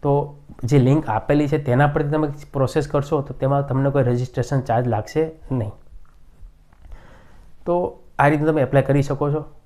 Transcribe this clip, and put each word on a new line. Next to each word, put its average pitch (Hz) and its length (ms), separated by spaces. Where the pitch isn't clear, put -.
તો 143 340
જે 135 160
લિંક 131 300
આપેલી 143 380
છે 151 100
તેના 143 300
પરથી 143 220
તમે 156 180
પ્રોસેસ 143 340
કરશો 143 340
તો 135 120
તેમાં 139 340
તમને 135 220
કોઈ 139 140
રજિસ્ટ્રેશન 123 560
ચાર્જ 123 280
લાગશે 156 440
નહીં. 117 200
તો 180 340
આ 143 80
રીતે 151 180
તમે 156 160
એપ્લાય 131 220
કરી 139 180
શકો 143 300
છો. 151 140